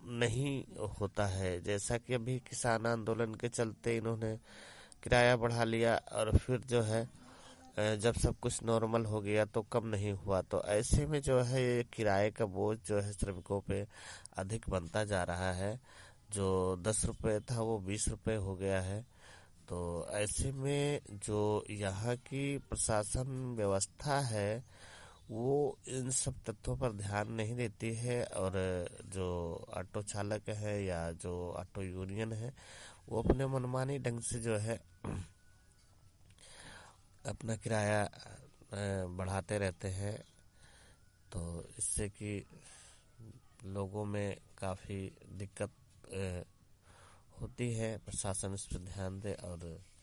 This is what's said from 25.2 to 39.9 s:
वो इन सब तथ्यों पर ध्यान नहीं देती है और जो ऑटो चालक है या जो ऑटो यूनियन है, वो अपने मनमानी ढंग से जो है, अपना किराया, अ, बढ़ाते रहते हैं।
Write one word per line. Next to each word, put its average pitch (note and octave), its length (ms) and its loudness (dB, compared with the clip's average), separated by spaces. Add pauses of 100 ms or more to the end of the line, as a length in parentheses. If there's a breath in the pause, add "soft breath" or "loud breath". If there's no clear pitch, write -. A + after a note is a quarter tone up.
वो C3 480 2 (100)
इन B2+ 240 -4
सब - 220 0 (160)
तथ्यों B2 280 -4
पर B2+ 140 0
ध्यान G2+ 400 -2
नहीं A2+ 240 -2
देती A2+ 400 -2
है A#2+ 280 0
और F#2+ 280 0 (540)
जो F2+ 500 -2 (140)
ऑटो F#2 320 -6
चालक G2+ 480 -4
है G#2 340 -2
या E2+ 280 0
जो F2 460 -6
ऑटो F#2 240 -8
यूनियन F#2+ 520 -4
है, A2+ 200 -6 (560 loud breath)
वो A2+ 140 0
अपने C3 240 4
मनमानी C3 520 -2
ढंग A#2+ 220 -2
से A#2+ 180 -4
जो A2+ 180 2
है, G#2+ 240 -2 (2500 loud breath)
अपना A2 300 -4
किराया, G#2 500 2
अ, - 320 -14 (680)
बढ़ाते F#2 520 -2
रहते G2 300 0
हैं। G2+ 320 -4 (1120 loud breath)